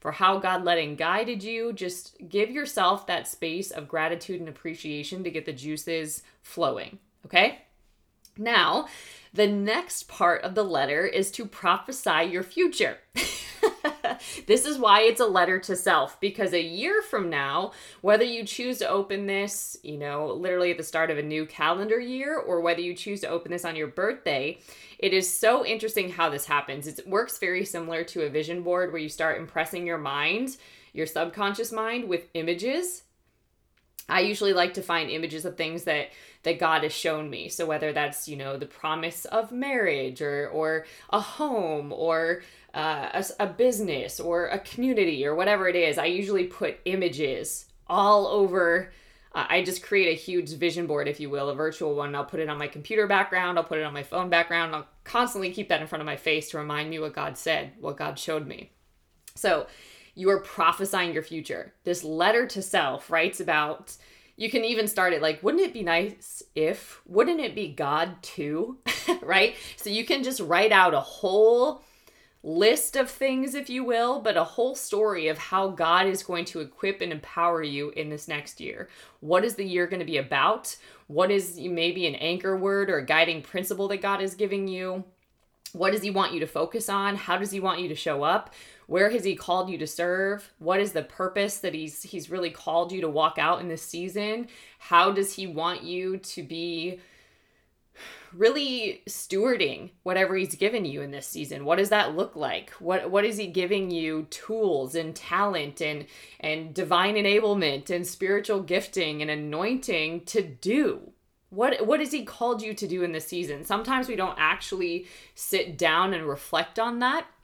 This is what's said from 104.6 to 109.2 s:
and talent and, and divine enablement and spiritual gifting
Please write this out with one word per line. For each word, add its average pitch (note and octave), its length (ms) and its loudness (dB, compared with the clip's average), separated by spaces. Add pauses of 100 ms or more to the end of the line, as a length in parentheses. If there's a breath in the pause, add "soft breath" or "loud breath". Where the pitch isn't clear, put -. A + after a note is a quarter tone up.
and D#3+ 200 -4
talent F3 680 -2
and, D3+ 240 -2 (340 loud breath)
and D#3 340 -4
divine F3+ 420 2
enablement G3+ 760 4
and F3 160 0
spiritual G3+ 560 0
gifting E3 600 0